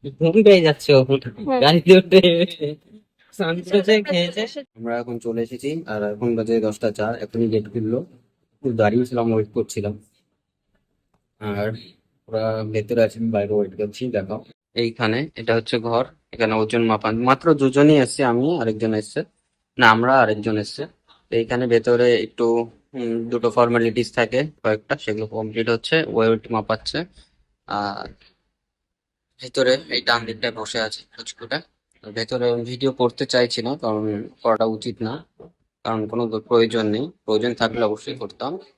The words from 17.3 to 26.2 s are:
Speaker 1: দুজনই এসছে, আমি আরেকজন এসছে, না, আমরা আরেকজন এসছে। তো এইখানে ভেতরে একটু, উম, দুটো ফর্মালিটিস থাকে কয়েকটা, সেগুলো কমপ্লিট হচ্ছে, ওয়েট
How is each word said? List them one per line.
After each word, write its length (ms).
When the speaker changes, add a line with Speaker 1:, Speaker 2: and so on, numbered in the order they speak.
Speaker 1:
দুজনই 420
এসছে, 280
আমি 360
আরেকজন 340
এসছে, 300
না, 120
আমরা 300
আরেকজন 380
এসছে। 280
তো 60
এইখানে 300
ভেতরে 480
একটু, 560
উম, 360
দুটো 220
ফর্মালিটিস 640
থাকে 280
কয়েকটা, 340
সেগুলো 300
কমপ্লিট 420
হচ্ছে, 380
ওয়েট 460